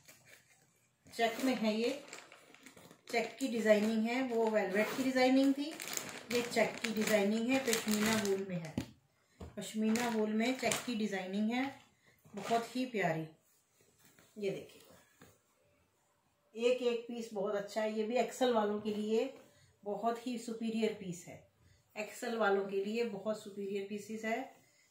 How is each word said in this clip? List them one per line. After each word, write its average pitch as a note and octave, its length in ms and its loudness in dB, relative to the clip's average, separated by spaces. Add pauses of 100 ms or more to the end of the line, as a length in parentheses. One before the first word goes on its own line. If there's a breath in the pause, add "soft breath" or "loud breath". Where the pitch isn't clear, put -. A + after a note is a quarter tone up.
(1080)
चेक A3+ 380 -2
में B3+ 100 4
है G#3+ 200 0
ये, A#3 140 2 (1200)
चेक - 280 -2
की C4+ 100 0
डिजाइनिंग A3 560 4
है, A#3+ 200 0
वो A3+ 240 2
वेलवेट G#3 380 2 (100)
की C4 60 0
डिजाइनिंग C4 500 6
थी, C#4+ 120 -4 (640)
ये A#3+ 120 2
चेक G#3+ 340 2
की A3+ 160 -2
डिजाइनिंग G#3+ 560 2
है, C4+ 120 4
पश्मीना A3 580 2
वूल G3 300 0
में F3+ 80 -4
है, D#3+ 160 -8 (680 soft breath)
पश्मीना A3 680 -2
वूल G#3+ 220 0
में A3+ 240 2
चेक A#3 180 0 (120)
की B3 100 -4
डिजाइनिंग G3 560 -2
है, B3+ 120 0 (720 soft breath)
बहुत A3+ 400 -2
ही B3+ 120 -2
प्यारी। E3 380 -2 (1120)
ये G3+ 120 -4
देखिए, - 320 -8 (1700)
एक B3 280 4
एक A#3 180 2
पीस A#3 320 -8
बहुत G3+ 220 -2
अच्छा G3+ 260 -2
है, G#3+ 120 0
ये G#3+ 100 0
भी A3 140 0
एक्सेल B3 360 2
वालों G#3 280 2
के G#3 120 -2
लिए A3 400 0 (500 loud breath)
बहुत A3+ 440 -2
ही B3 120 -4
सुपीरियर A3 600 -2
पीस F3+ 280 -8
है, - 140 -14 (540 soft breath)
एक्सेल A3+ 420 -6
वालों G3 280 4
के G3 180 -2
लिए A3 220 0
बहुत G#3+ 380 -4
सुपीरियर G3 460 -6
पीसेस G#3+ 360 -8
है, A#3+ 280 -4 (380 soft breath)